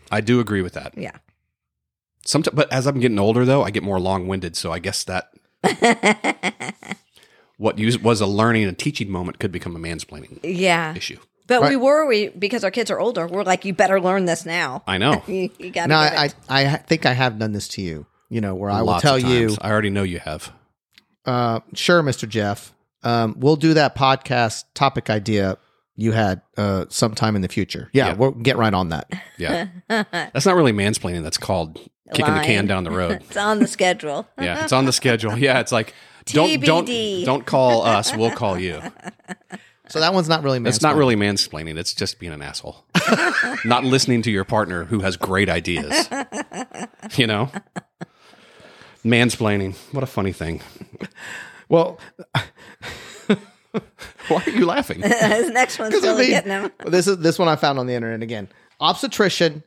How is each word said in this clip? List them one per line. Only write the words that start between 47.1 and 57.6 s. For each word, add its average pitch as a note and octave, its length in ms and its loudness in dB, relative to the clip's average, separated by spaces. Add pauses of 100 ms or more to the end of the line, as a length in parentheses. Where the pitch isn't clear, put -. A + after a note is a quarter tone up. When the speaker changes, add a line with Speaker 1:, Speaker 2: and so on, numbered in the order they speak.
Speaker 1:
You B2 100 2
know? A2 240 0 (1500)
Mansplaining. A2 720 2 (180)
What C#3 100 -4
a C3 40 -4
funny G2 260 -2
thing. E2 300 -6 (1080)
Speaker 3:
Well, E3+ 300 2 (360)
<laughs> - 960 -10 (1000)
Speaker 1:
Why A#3 180 2
are D#4 40 -2
you A3 160 4
laughing? F#3 340 -2
Speaker 2:
<laughs> - 20 -8
This A3 500 2
next B3+ 260 0
one's - 160 -2
Speaker 3:
'Cause F#4+ 100 2
I F#4 40 2
Speaker 2:
really - 140 2
Speaker 3:
mean, B3+ 80 4
Speaker 2:
getting G3 220 0
him. G3 200 -6 (140)
Speaker 3:
this F3 200 2
is, G3 120 2
this D#3+ 200 2
one F3 100 2
I D3+ 80 2
found C#3+ 220 0